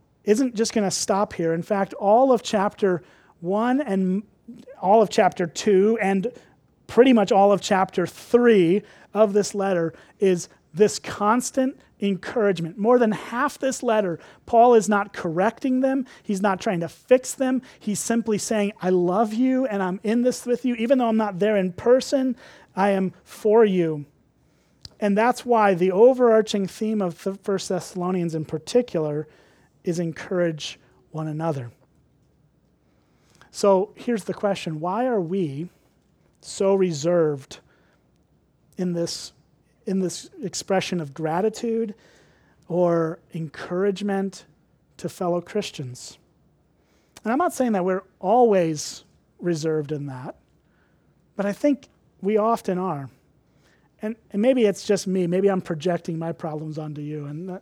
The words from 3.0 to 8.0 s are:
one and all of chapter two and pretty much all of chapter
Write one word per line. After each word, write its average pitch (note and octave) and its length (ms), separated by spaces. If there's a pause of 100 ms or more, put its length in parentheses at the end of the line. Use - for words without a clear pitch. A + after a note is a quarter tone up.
one A3 400
and G3 440 (580)
all G3+ 200
of G3 80
chapter F3+ 380
two G#3 540
and G3 280 (580)
pretty B3+ 260
much G#3 180
all G3+ 220
of F#3 80
chapter F#3+ 440